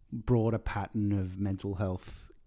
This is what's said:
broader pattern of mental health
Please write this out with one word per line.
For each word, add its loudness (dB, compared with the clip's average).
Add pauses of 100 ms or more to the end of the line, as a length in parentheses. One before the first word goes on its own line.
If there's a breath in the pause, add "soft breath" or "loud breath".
(120)
broader 2
pattern -2
of -4
mental -2
health -4 (160)